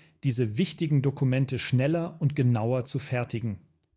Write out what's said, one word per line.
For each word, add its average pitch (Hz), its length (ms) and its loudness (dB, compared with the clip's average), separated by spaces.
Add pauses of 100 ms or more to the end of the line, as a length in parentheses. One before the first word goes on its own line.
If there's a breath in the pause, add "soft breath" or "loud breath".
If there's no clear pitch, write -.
(240 loud breath)
diese 117 340 0
wichtigen 151 420 0
Dokumente 131 580 0
schneller 156 600 0
und 143 180 0
genauer 123 480 2
zu - 140 -4
fertigen. 117 600 -4 (360)